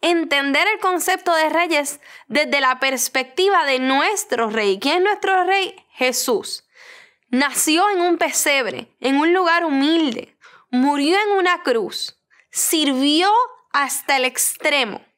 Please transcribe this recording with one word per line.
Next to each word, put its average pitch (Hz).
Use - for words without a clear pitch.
entender 311
el 427
concepto 370
de 311
reyes 311
desde 277
la 262
perspectiva 269
de 269
nuestro 269
rey. 208
¿Quién 294
es 359
nuestro 381
rey? 381
Jesús. -
Nació 302
en 381
un 349
pesebre, 277
en 269
un 320
lugar 339
humilde. 294
Murió 285
en 415
una 359
cruz. -
Sirvió 302
hasta 277
el 254
extremo 254